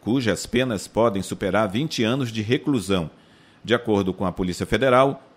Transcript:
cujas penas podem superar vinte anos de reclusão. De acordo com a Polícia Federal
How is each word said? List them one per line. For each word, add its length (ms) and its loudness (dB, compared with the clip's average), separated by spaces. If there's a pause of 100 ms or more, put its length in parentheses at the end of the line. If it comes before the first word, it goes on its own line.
cujas 460 0
penas 400 -2
podem 360 0
superar 460 -2
vinte 340 -2
anos 300 0
de 80 -6
reclusão. 720 0 (520)
De 120 0
acordo 400 0
com 100 -6
a 80 -2
Polícia 320 -4
Federal 580 2 (140)